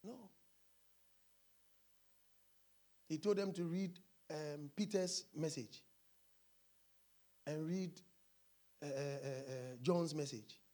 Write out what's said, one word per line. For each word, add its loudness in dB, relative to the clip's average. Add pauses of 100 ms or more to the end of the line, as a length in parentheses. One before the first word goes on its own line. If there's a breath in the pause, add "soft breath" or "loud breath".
No. -12 (2750)
He 0
told 4
them 2
to 0
read, 0 (300)
um, -4
Peter's 2 (100)
message -2 (1600)
and 0
read, -2 (800)
uh, -6
uh, -2
uh, 0
uh, -4
John's 6
message. -4 (120)